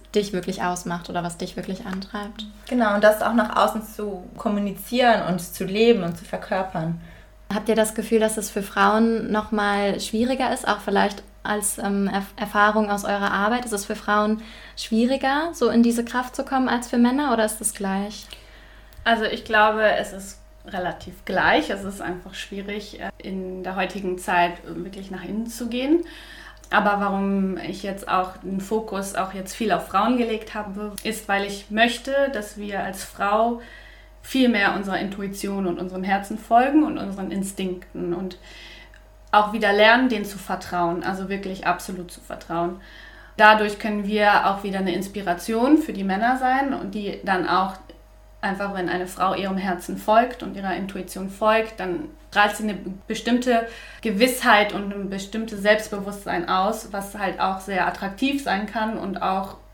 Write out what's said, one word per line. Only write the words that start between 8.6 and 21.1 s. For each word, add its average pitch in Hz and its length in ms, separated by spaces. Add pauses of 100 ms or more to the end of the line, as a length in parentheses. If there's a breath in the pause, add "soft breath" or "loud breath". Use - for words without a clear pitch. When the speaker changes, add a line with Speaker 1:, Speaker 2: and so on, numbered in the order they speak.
Speaker 1:
Frauen 214 720
nochmal 202 640
schwieriger 247 540
ist, - 160
auch 208 120
vielleicht 202 420 (220)
als, 208 340
ähm, 202 340
Erf-, 202 240
Erfahrung 208 540
aus 202 140
eurer 202 260
Arbeit? 214 340
Ist - 80
es 202 120
für 220 120
Frauen 214 460 (340 loud breath)
schwieriger, 269 760
so 240 160
in 233 140
diese 233 220
Kraft 254 300
zu 320 100
kommen 262 240
als 240 200
für 240 100
Männer 262 340
oder 220 120
ist 214 160
es - 140
gleich? 196 520 (800 loud breath)
Speaker 3:
Also 226 200
ich 226 200
glaube, 214 380
es 208 300
ist - 280 (260)
relativ 180 480 (120)